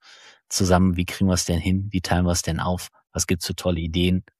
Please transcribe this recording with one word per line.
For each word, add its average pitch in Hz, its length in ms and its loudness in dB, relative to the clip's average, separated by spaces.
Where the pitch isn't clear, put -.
zusammen, 92 480 4
wie 90 100 -2
kriegen - 240 0
wir's 90 160 2
denn 87 140 0
hin, 95 320 0
wie 92 100 -2
teilen 90 240 2
wir's 87 180 0
denn 82 160 -4
auf, 90 300 -4
was - 140 -4
gibt's 90 200 -2
für 90 80 -6
tolle 90 240 -2
Ideen, 90 440 0